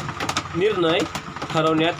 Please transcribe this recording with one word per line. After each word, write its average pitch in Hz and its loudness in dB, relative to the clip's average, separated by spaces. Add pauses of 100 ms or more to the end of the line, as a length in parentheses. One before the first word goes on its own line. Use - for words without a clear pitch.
(560)
निर्णय 180 2 (520)
ठरवण्यात 160 4